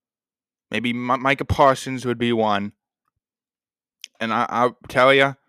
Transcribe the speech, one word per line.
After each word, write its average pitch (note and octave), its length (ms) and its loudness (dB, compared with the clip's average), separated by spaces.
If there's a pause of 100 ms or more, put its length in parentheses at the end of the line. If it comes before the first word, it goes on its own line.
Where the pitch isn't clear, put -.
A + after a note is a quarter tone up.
(720)
Maybe A#2 220 0
Mi-, B2 240 -2
Micah C3+ 280 -2
Parsons C3 600 2
would A#2+ 120 -2
be A#2+ 160 -2
one. G#2 380 -2 (1500)
And A2+ 140 -6
I, A#2 160 -2
I'll A#2+ 280 -2 (100)
tell C3 260 4
ya, C#3 200 2 (160)